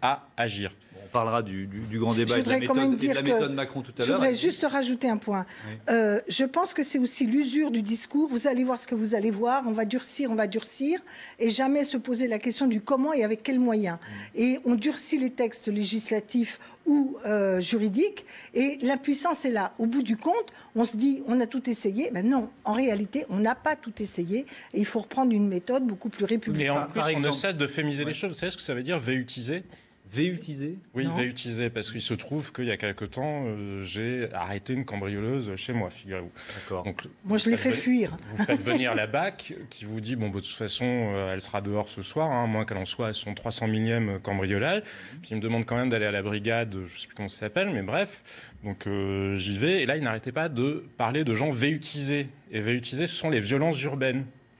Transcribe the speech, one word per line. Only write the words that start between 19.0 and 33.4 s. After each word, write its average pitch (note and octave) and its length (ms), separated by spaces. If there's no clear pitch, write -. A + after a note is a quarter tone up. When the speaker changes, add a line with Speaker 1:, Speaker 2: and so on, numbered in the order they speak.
Speaker 3:
est B3+ 60
là. G3+ 280
Au A3+ 80
bout B3 160
du G#3+ 120
compte, F#4 380
on A#3 100
se A3+ 120
dit, C4+ 300
on A#3+ 140
a A#3 60
tout B3+ 220
essayé. A3+ 420
Ben F#3+ 160
non, C4 220
en G#3 80
réalité, A#3 560
on F#3 100
n'a A3 160
pas D#4 200
tout A#3+ 260
essayé. G3 440
Et G3+ 60
il G#3 60
faut A3+ 140
reprendre B3+ 340
une G#3 140
méthode B3 400
beaucoup G#3 220
plus G#3 160
républicaine. D3+ 420
Speaker 1:
Et - 20
en C#3+ 60
Speaker 2:
Par, D3 120
Speaker 1:
plus, D3+ 120
Speaker 2:
par D3+ 80
Speaker 1:
on - 20
Speaker 2:
exemple. D3 180
Speaker 1:
ne D3 40
cesse F#3 240
de C#3+ 120
fémiser D3 360
Speaker 2:
Ouais. D3 60
Speaker 1:
les D3 60
choses. G3 140
Vous E3 80
savez F#3 140
ce - 60
que - 60
ça C#3 120
veut B2+ 80
dire, D#3+ 160
véutiser ? B2+ 640
Speaker 2:
Véutiser ? D#3 680
Speaker 1:
Oui, C3 100
Speaker 3:
Non. E3 60
Speaker 1:
véutiser, B2 580
parce A2+ 220
qu'il A#2 100
se - 140
trouve - 360
qu'il B2+ 140
y A#2 60
a G2+ 60
quelque G#2 280
temps, C#3+ 400